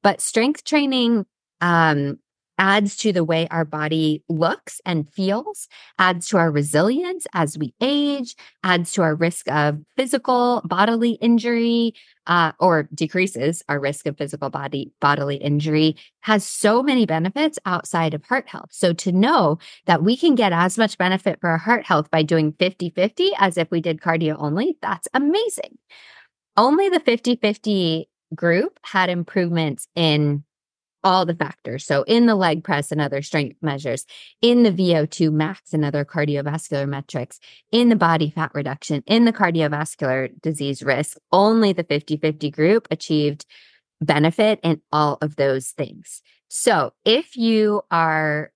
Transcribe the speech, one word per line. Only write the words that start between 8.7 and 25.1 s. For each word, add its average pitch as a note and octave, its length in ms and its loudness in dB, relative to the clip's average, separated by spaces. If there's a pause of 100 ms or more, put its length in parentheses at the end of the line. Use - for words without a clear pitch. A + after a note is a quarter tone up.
to G3+ 80 -2
our D#3+ 120 0
risk E3 380 -4
of D3 260 0 (200)
physical B3 680 -2
bodily A3+ 520 0
injury, A#3 800 0 (340)
uh, E3+ 340 2
or E3 320 2
decreases D#3+ 760 -2
our C#3+ 100 -2
risk C#3 280 -6
of D3 120 -6
physical C#3+ 320 -8
body, C#3 400 -8 (120)
bodily C#3+ 340 2
injury, D3+ 600 0 (240)
has G#3+ 240 0
so A3+ 360 0
many C4 240 2
benefits A#3 600 -2
outside E3 480 -2
of D3+ 100 -8
heart B3+ 240 -4
health. - 240 -16
So F3 220 2
to F3 180 -4
know F#3+ 480 2 (260)
that E3 160 2
we A3 140 2
can D#4+ 200 2
get G#3 180 2
as F3+ 240 2
much A3 200 0
benefit F#3+ 440 0
for F3 80 0
our E3 80 2
heart G#3+ 280 0
health D#3 240 0
by D#3+ 140 2
doing D#3 300 0
fifty F3+ 360 -2
fifty A3 480 0
as F#3 200 0
if E3 120 -2
we E3+ 120 -2
did D#3+ 180 -4
cardio E3 400 0
only, F#3 420 -2
that's - 320 -6